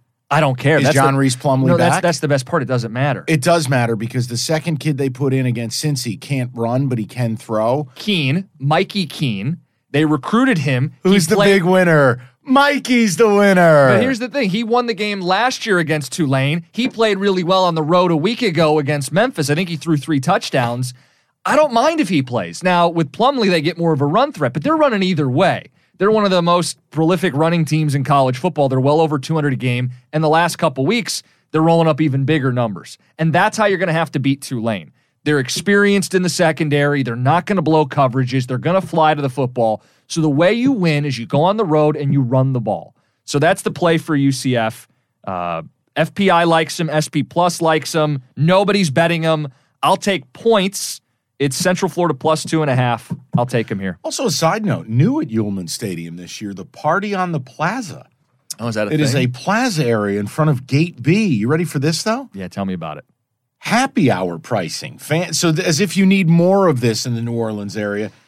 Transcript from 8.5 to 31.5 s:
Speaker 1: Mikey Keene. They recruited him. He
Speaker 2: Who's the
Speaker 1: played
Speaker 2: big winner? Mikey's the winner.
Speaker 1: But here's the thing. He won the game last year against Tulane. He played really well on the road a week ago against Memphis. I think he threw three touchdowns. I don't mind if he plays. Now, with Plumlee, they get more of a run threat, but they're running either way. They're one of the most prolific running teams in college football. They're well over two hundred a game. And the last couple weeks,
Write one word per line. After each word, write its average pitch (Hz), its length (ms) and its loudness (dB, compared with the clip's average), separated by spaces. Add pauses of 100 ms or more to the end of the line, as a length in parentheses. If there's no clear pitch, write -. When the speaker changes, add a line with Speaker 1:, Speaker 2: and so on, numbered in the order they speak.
Speaker 1:
Mikey 170 480 -2
Keene. 123 520 -6 (320)
They 151 140 2
recruited 196 540 0
him. 135 340 -2 (100)
He 185 60 0
Speaker 2:
Who's 190 200 4
the 202 80 2
Speaker 1:
played 202 180 6
Speaker 2:
big 180 100 2
winner? 160 560 4 (220)
Mikey's 254 760 2
the 214 180 4
winner. 175 540 6
Speaker 1:
But 123 140 4
here's 262 160 0
the 247 100 -6
thing. 233 220 -2
He 226 140 -2
won 240 200 0
the 233 80 -2
game 202 300 -4
last 202 420 0
year 190 140 2
against 160 340 -2
Tulane. 143 600 0
He 247 160 -2
played 214 280 0
really 190 260 0
well 185 220 2
on 170 100 2
the 160 80 0
road 180 280 2
a 165 60 2
week 214 260 -2
ago 156 360 2
against 143 340 -2
Memphis. 180 360 0
I 147 60 0
think 180 160 -2
he 165 60 -6
threw 160 200 0
three 139 240 -2
touchdowns. 127 720 -2 (540)
I 214 100 0
don't 294 160 4
mind 311 280 2
if 190 100 -2
he 147 120 0
plays. 110 400 -8
Now, 175 280 2
with 165 220 -2
Plumlee, 240 360 0
they 170 140 0
get 170 160 -4
more 165 160 0
of 139 80 -2
a 143 40 2
run 240 260 0
threat, 135 200 -4
but 156 100 -6
they're 320 140 0
running 254 260 2
either 160 260 0
way. 135 420 0 (260)
They're 202 160 2
one 214 120 2
of 196 60 2
the 180 120 2
most 175 360 0 (120)
prolific 160 440 0
running 165 300 0
teams 147 320 0
in 135 80 -2
college 135 340 2
football. 151 300 -2
They're 131 100 0
well 143 220 2
over 156 180 0
two 160 160 -6
hundred 147 200 0
a - 20 -2
game. 123 340 -4 (220)
And 160 100 0
the 156 60 2
last 160 260 2
couple 135 320 -2
weeks, 214 380 -2 (260)